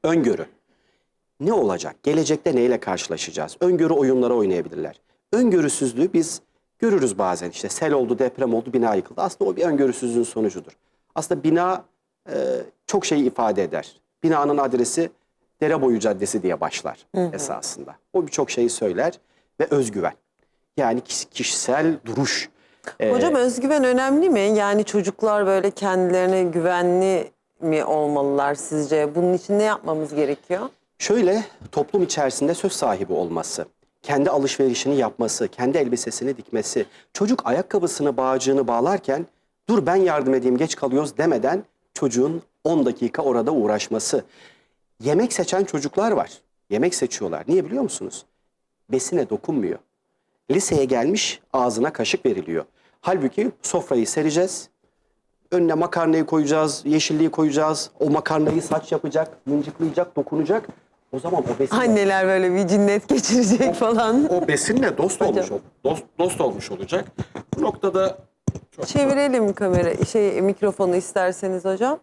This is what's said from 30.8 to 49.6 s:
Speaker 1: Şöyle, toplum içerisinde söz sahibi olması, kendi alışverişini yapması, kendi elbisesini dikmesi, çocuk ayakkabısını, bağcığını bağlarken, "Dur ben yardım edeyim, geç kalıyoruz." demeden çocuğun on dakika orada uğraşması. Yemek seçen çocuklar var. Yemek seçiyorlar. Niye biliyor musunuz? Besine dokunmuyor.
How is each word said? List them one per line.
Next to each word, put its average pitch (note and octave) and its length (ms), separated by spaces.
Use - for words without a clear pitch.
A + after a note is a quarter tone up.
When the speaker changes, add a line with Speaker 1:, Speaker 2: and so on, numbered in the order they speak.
Speaker 1:
Şöyle, G#3 440
toplum D3+ 320
içerisinde D3 500
söz F#3 180
sahibi G2 420
olması, - 520
kendi C#3+ 280
alışverişini C3+ 680
yapması, A2+ 520
kendi C3 300
elbisesini B2 600
dikmesi, - 480
çocuk G#3+ 340
ayakkabısını, D3+ 720
bağcığını C3 500
bağlarken, D3 580
"Dur G#3 160
ben F3 100
yardım D3+ 380
edeyim, B2 240
geç D#3 180
kalıyoruz." C#3+ 420
demeden D#3+ 460
çocuğun C#3 480
on D#3 220
dakika A#2+ 380
orada B2 280
uğraşması. A2 720
Yemek F3 300
seçen F#3+ 300
çocuklar F#3+ 480
var. D3+ 200
Yemek D3 260
seçiyorlar. E2+ 520
Niye E3+ 180
biliyor B3+ 180
musunuz? - 420
Besine C3 380
dokunmuyor. A2 500